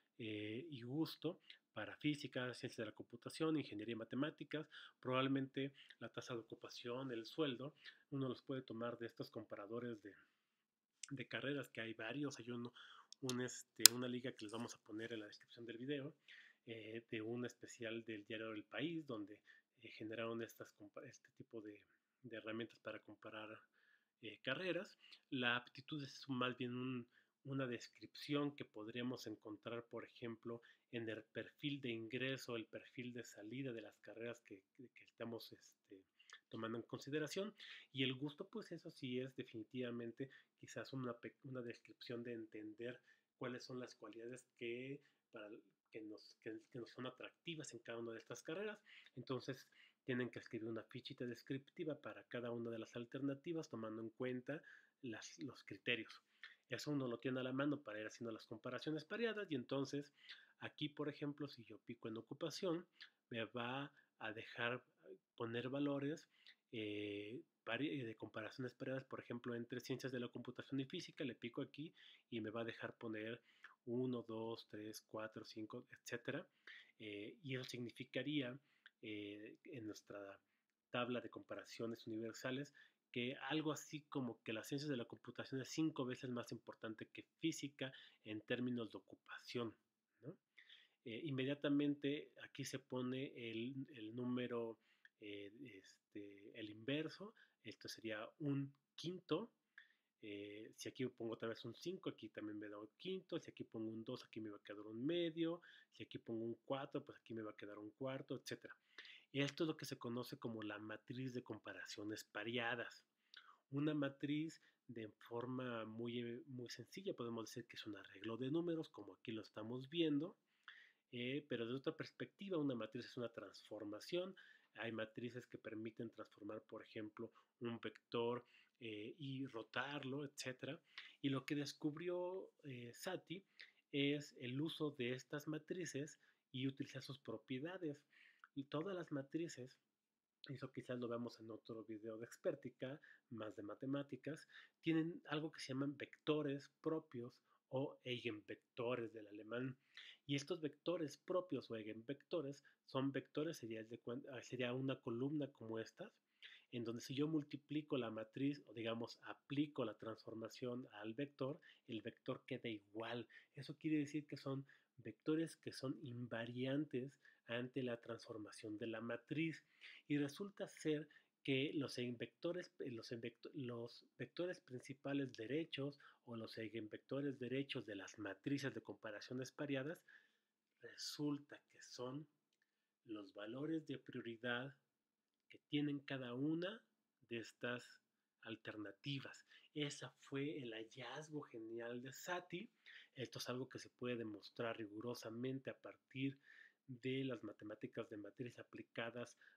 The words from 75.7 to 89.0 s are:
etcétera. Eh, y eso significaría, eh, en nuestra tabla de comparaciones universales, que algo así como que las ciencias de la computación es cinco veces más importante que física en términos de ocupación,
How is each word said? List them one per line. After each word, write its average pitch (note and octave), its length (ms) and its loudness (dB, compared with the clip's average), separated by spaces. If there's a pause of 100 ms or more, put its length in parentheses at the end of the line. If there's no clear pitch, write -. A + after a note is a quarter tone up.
etcétera. - 540 -2 (520)
Eh, G#2 440 -6
y C3+ 120 -2
eso B2+ 100 0
significaría, B2+ 920 0 (440)
eh, G#2 640 -6
en C3 220 -6
nuestra G#2 320 -6 (720)
tabla A#2+ 320 2
de A2+ 80 -6
comparaciones A2 760 -4
universales, A2+ 680 0 (360)
que B2 240 2 (140)
algo D3+ 240 4
así D3 300 -4
como B2 400 0
que A#2 100 -2
las A2 160 0
ciencias D3 220 2
de C3+ 80 6
la A#2 80 0
computación - 560 -4
es A#2+ 60 -6
cinco D#3 360 4
veces B2+ 240 0
más A#2+ 240 0
importante A2 560 -6
que - 160 -10 (140)
física C#3 540 0 (320)
en G#2+ 180 -2
términos A#2+ 500 2
de G2+ 60 -4
ocupación, - 760 -4 (460)